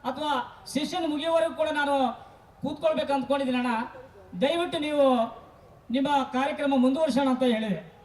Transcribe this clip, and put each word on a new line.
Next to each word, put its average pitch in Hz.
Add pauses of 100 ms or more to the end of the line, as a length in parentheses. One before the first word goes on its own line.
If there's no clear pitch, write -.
ಅಥವಾ 269 (100)
ಸೆಷನ್ 320
ಮುಗಿಯುವವರೆಗೂ 320
ಕೂಡ 311
ನಾನು 285 (480)
ಕೂತ್ಕೊಳ್ಬೇಕು 294
ಅಂದ್ಕೊಂಡಿದ್ದೀನಿ 262
ಅಣ್ಣ, 247 (720)
ದಯವಿಟ್ಟು 330
ನೀವು 294 (760)
ನಿಮ್ಮ 277
ಕಾರ್ಯಕ್ರಮ 277
ಮುಂದುವರ್ಸೋಣ" 269
ಅಂತ 254
ಹೇಳಿದೆ. 220